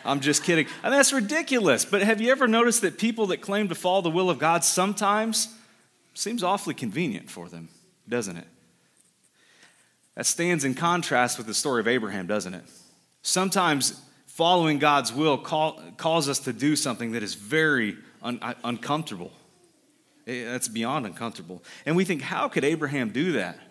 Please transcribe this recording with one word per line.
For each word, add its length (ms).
I'm 160
just 240
kidding. 220
I 80
mean, 80
that's 160
ridiculous. 720
But 160
have 200
you 100
ever 160
noticed 340
that 160
people 300
that 100
claim 320
to 60
follow 260
the 80
will 220
of 80
God 240
sometimes 840
seems 260
awfully 320
convenient 560
for 200
them, 200
doesn't 280
it? 100
That 100
stands 380
in 100
contrast 640
with 80
the 80
story 260
of 80
Abraham, 380
doesn't 300
it? 80
Sometimes 800
following 540
God's 340
will 240
call, 420
calls 300
us 120
to 140
do 220
something 360
that 100
is 140
very 600
un-, 180
un-, 220
uncomfortable. 680
Eh, 200
that's 240
beyond 360
uncomfortable. 560
And 100
we 80
think, 200
"How 240
could 160
Abraham 480
do 220
that? 260